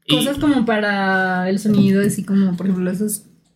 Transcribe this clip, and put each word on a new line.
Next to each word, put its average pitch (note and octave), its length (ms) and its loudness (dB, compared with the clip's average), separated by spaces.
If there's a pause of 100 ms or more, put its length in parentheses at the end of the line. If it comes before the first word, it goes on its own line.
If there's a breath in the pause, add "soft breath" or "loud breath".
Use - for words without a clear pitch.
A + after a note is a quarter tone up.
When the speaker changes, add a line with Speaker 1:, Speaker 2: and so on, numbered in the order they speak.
Speaker 1:
Y - 120 2
Speaker 2:
Cosas C#4+ 200 0
como C#4+ 280 2
para F#3+ 840 0
el G3 100 0
sonido, G3+ 420 2
así G3+ 240 -2
como, G3 320 0
por F#3 100 -6
ejemplo, F3+ 240 -2
esos G#3+ 320 -6 (320)